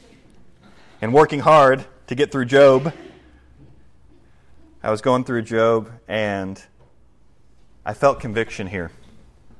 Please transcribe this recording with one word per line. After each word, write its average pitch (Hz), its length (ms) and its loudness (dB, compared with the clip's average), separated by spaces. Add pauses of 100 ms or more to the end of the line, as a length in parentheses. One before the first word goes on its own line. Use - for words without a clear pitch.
(1000)
and 113 120 -4
working 147 280 2
hard 139 440 4 (220)
to - 80 -10
get 139 180 -4
through 131 140 -4
Job, 135 460 4 (1900)
I 110 80 -6
was 107 100 -4
going 127 240 0
through 120 180 -6
Job, 113 480 -2 (180)
and 98 540 -6 (1200)
I - 80 -8
felt 135 280 0
conviction 110 460 -8
here. 87 240 -10 (680)